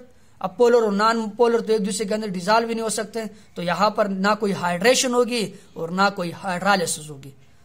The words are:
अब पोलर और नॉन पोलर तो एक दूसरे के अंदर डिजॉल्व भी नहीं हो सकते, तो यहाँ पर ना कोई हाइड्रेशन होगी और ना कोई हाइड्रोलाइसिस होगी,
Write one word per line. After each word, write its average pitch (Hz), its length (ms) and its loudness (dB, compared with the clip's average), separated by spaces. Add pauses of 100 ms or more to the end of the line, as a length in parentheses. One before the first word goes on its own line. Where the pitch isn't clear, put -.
(400)
अब 185 180 -6
पोलर 240 240 6
और 214 100 0
नॉन 220 360 0
पोलर 233 320 2
तो 202 120 -2
एक 220 80 2
दूसरे 208 260 -4
के 202 80 -4
अंदर 214 160 -4
डिजॉल्व 208 380 0
भी 226 60 -2
नहीं 226 80 -4
हो 220 80 -2
सकते, 220 340 -6 (320)
तो 185 60 -8
यहाँ 175 340 2
पर 214 120 2
ना 196 260 0
कोई 208 180 -2
हाइड्रेशन 190 640 2
होगी 240 280 2 (340)
और 160 140 -8
ना 190 200 2
कोई 180 220 -6
हाइड्रोलाइसिस 180 800 -2
होगी, 135 220 -18 (320)